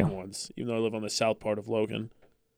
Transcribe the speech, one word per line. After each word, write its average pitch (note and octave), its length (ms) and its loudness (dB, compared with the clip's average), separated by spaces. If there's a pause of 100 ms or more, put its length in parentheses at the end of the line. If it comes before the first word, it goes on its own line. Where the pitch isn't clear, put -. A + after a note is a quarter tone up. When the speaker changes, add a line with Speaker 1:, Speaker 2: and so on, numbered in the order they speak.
Speaker 1:
big D#3 60 4
Speaker 2:
too. - 40 -2
Speaker 1:
ones, F#2+ 440 -8
even A#2+ 100 -4
though A#2 80 0
I A2+ 40 2
live A2+ 160 2
on A2 80 -4
the G#2 60 -4
south A2 300 2
part G#2+ 180 0
of G#2 120 -6
Logan. A2 420 0 (460)